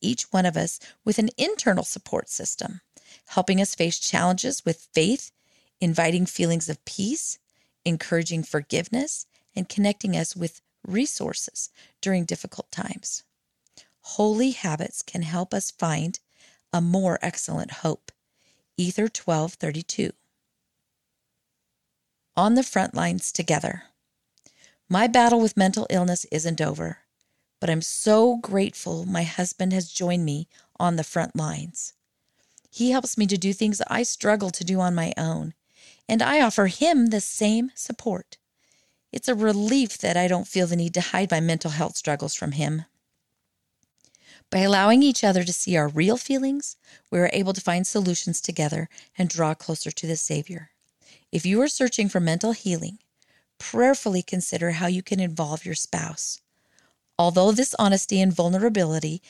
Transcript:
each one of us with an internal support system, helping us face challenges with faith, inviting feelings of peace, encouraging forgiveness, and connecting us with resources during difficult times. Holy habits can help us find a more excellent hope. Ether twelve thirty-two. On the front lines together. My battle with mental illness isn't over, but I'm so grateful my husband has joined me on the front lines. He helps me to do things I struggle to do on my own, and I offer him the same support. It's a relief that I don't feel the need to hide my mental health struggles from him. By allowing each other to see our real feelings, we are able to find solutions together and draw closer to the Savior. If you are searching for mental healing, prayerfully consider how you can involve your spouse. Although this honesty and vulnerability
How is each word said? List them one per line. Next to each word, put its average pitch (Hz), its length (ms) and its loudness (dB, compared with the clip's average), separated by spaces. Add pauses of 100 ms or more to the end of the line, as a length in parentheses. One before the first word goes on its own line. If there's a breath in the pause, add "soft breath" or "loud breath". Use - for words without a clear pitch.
each - 320 -4
one 185 140 4
of 165 100 0
us 165 220 -2 (260 loud breath)
with 214 140 0
an 220 180 2
internal 277 460 0
support - 460 -6
system, - 520 -8 (480 soft breath)
helping 190 320 0
us 202 140 0
face 170 240 -2
challenges - 680 -2
with - 280 -4
faith, 185 400 0 (480)
inviting 170 460 2
feelings 170 420 -2
of 151 160 -8
peace, - 540 -6 (460)
encouraging 165 600 -2
forgiveness, 170 840 -4 (300)
and 185 120 -6
connecting 202 480 0
us 160 200 -4
with 170 240 -6 (260)
resources - 840 -6 (300 soft breath)
during 185 240 0
difficult - 460 -10
times. - 540 -10 (800 soft breath)
Holy 214 480 0
habits 165 520 -6
can 180 200 -8
help 170 320 -4
us - 160 -4
find 160 500 -4 (520 soft breath)
a 175 80 2
more 180 420 2
excellent 165 480 -6
hope. - 420 -6 (640)
Ether 185 320 -2
twelve 165 460 -2
thirty-two. 160 580 -6 (2250)
On 208 180 6
the 262 80 6
front - 320 0
lines 175 380 -2
together. - 520 -2 (1040 soft breath)
My 202 180 4
battle 233 340 6
with 220 160 2
mental 190 320 2
illness 180 440 0
isn't 160 280 -2
over, 156 380 -4 (600)
but 175 100 -2
I'm 160 100 0
so 220 560 4
grateful 196 720 -2
my 175 160 0
husband 180 500 -2
has 180 180 -2
joined 175 340 0
me 147 240 -4 (300 soft breath)
on 175 180 2
the 160 80 0
front - 320 -4
lines. 156 580 -6 (760 soft breath)
He 247 200 0
helps 254 260 0
me 208 120 2
to 196 100 0
do 196 140 0
things 208 340 0
I - 160 -2
struggle 208 480 0
to 175 140 -8
do 185 160 0
on 180 140 2
my 165 220 -2
own, 160 380 -4 (540 soft breath)
and 226 120 2
I 269 220 4
offer 208 240 4
him 277 400 4
the 220 160 2
same 220 520 0
support. - 600 -8 (760)
It's 240 160 -6
a 247 60 2
relief 214 640 2
that 175 180 0
I 180 120 2
don't 180 200 0
feel 180 180 2
the 175 100 0
need 170 180 0
to 175 60 0
hide 185 300 -2
my 160 100 2
mental 165 300 0
health 151 260 -4
struggles 151 380 -4
from 156 180 -6
him. 156 320 -2 (1700 soft breath)
By 190 80 0
allowing 202 440 8
each 269 220 4
other 185 200 4
to 175 80 -4
see 180 240 0
our 147 120 4
real 170 300 2
feelings, 269 580 -2 (340 soft breath)
we 175 80 0
are 175 140 4
able 190 220 0
to 190 80 -6
find 180 240 0
solutions 180 560 -2
together 160 480 -2 (260 loud breath)
and 175 140 0
draw 160 240 0
closer - 360 -6
to - 160 -8
the 160 100 -2
Savior. 156 540 -6 (600 soft breath)
If 170 160 -2
you 208 160 4
are 302 60 4
searching 233 420 0
for 185 100 2
mental 170 320 0
healing, 175 460 -4 (600)
prayerfully 233 640 2
consider 175 500 -2
how 175 160 -2
you 185 140 -2
can 190 180 -2
involve 160 440 -2
your 180 100 -6
spouse. - 640 -6 (800)
Although 180 340 6
this 247 260 2
honesty 196 420 4
and 190 120 4
vulnerability 175 960 2